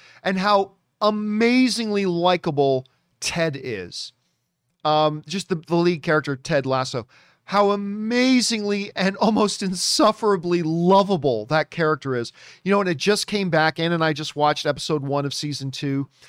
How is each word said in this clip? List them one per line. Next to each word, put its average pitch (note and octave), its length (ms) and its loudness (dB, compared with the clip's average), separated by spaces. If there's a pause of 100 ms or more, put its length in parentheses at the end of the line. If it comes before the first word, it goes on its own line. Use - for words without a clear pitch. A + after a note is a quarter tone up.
(240)
and F#3+ 140 0
how G3 360 2 (280)
amazingly G#3+ 1040 2
likable E3+ 800 0 (340)
Ted D#3+ 400 -4
is. G2 540 -10 (720)
Um, D3+ 400 0
just F3+ 240 -8
the, F#3 60 -2
the D#3+ 220 -2
lead E3+ 260 2
character, D3+ 320 0
Ted C3+ 320 -2
Lasso, B2+ 400 -4 (380)
how G3+ 260 2
amazingly G#3+ 1200 0
and G3 220 -2
almost G#3 460 0
insufferably F#3+ 960 0
lovable E3 880 2
that D3+ 240 0
character D#3 440 0
is. A#2 160 -4 (320)
You F#3 80 0
know, G3+ 100 4
and F#3 80 0
it D#3+ 80 0
just G3+ 280 0
came G3 240 -2
back. D#3 300 2
Ann E3 140 0
and D#3+ 100 0
I D#3+ 100 2
just D3+ 220 -8
watched D3 320 0
episode D3 340 -2
one C#3 240 -2
of C3+ 80 -4
season C3+ 380 -8
two. C#3 360 -4 (220)